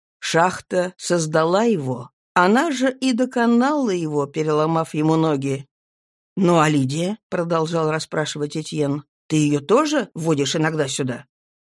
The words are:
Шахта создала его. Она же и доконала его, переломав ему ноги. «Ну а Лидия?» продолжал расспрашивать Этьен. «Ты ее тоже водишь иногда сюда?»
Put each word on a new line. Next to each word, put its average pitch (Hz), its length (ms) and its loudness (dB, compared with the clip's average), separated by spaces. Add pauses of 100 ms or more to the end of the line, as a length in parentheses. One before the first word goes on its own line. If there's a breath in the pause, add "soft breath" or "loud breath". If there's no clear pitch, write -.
(200)
Шахта 180 800 -2
создала 165 680 0
его. 135 460 -2 (240)
Она 226 380 4
же 254 200 0
и 262 220 -2
доконала 247 760 0
его, 156 340 -2
переломав 156 680 0
ему 156 220 2
ноги. 139 520 0 (680)
«Ну 175 240 4
а 151 100 6
Лидия?» 151 480 0 (120)
продолжал 165 600 -2
расспрашивать 151 680 -6
Этьен. 147 460 -4 (240)
«Ты - 80 -2
ее 147 240 2
тоже 254 560 0
водишь 156 400 -2
иногда 156 320 0
сюда?» 131 380 -6 (360)